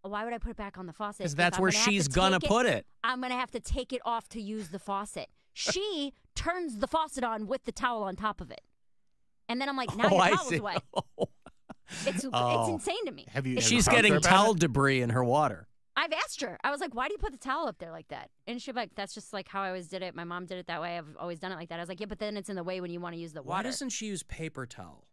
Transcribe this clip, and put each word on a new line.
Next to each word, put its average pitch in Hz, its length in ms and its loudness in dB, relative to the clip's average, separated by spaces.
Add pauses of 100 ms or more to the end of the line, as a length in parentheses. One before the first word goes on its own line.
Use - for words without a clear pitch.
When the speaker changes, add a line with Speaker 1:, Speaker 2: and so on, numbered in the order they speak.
Speaker 1:
Why 208 240 -6
would 240 80 -6
I 233 60 -6
put 226 140 -6
it - 40 -10
back 202 220 -12
on 185 80 -10
the 165 80 -12
faucet? 208 300 -8
Speaker 2:
'Cause 160 80 -2
Speaker 1:
If 139 40 -6
Speaker 2:
that's 175 220 4
Speaker 1:
I'm 185 40 4
Speaker 2:
where 190 80 6
Speaker 1:
gonna - 140 4
have 208 80 4
Speaker 2:
she's 175 160 4
Speaker 1:
to 131 60 -2
Speaker 2:
gonna 190 260 8
Speaker 1:
take - 40 -4
it, 190 40 0
Speaker 2:
put 226 180 6
it. 131 200 2 (180)
Speaker 1:
I'm 254 160 0
gonna 254 180 -2
have 254 120 -4
to 220 100 -6
take - 320 -2
it 247 140 -2
off 226 240 -2
to 233 100 -8
use 208 300 -6
the 185 80 -8
faucet. 196 500 -6 (240)
She 359 640 -2 (100)
Speaker 2:
<laughs> - 100 -20
Speaker 1:
turns 330 440 -4
the 247 100 0
faucet 311 340 -2
on 220 240 -4
with 247 180 -4
the 233 80 -6
towel 240 320 -2
on 190 120 -4
top 208 240 -4
of 160 100 -12
it. - 120 -16 (880)
And 240 100 -2
then 269 80 -2
I'm 269 80 -2
like, 247 180 -4
"Now 220 140 4
Speaker 2:
Oh, 185 60 8
Speaker 1:
your 185 80 10
Speaker 2:
I 185 80 8
Speaker 1:
towel's 339 180 2
Speaker 2:
see. 170 120 0
Speaker 1:
wet." 175 220 -4 (140)
Speaker 2:
<laughs> - 320 -4 (760)
Speaker 1:
It's, 180 180 -2
it's 269 80 -6
Speaker 2:
Oh. 120 400 4
Speaker 1:
insane 427 340 -4
to 262 60 -6
me. - 180 -16
Speaker 3:
Have 131 160 -4
you 127 120 0
Speaker 1:
It's 113 80 2
Speaker 2:
She's 233 200 6
Speaker 3:
ever 240 100 8
talked - 0 -
to - 20 -
Speaker 2:
getting 214 140 8
Speaker 3:
her 147 60 6
about 165 100 4
Speaker 2:
towel 202 240 8
Speaker 3:
it? 175 80 2
Speaker 2:
debris 135 420 4
in 117 80 0
her 127 120 4
water. 127 460 2 (280)
Speaker 1:
I've 302 160 0
asked 339 280 -4
her. 202 240 -6
I 269 60 2
was 285 100 -4
like, 311 140 -6
"Why 247 120 -2
do 381 60 -2
you 415 60 -6
put 440 140 -2
the 254 60 -16
towel 277 300 -4
up 196 100 -8
there 165 140 -12
like 165 160 -16
that?" 135 220 -10 (180)
And 240 120 -6
she's 262 140 -10
like, 226 220 -4
"That's 196 180 -8
just, - 180 -14
like, 190 160 -8
how 196 140 -4
I 190 60 -2
always 185 200 -6
did 185 140 -6
it. 180 120 -8
My 170 100 -8
mom 175 220 -6
did 180 120 -8
it 175 80 -12
that 165 140 -6
way. 170 180 -6
I've 151 200 -14
always 175 200 -8
done 185 140 -8
it 180 40 -8
like 165 120 -12
that." 165 100 -8
I 170 40 -6
was 175 60 -10
like, 180 120 -10
"Yeah, 214 60 -6
but 208 120 -10
then 208 180 -4
it's 196 120 -8
in 202 80 -6
the 175 80 -6
way 185 160 -4
when 180 100 -6
you 175 100 -8
wanna 175 160 -8
use 165 160 -10
the 151 100 -12
Speaker 2:
Why 160 160 -6
Speaker 1:
water." 214 100 -4
Speaker 2:
doesn't 254 220 -6
she - 160 -6
use 196 180 -6
paper 151 420 -8
towel? 90 460 -16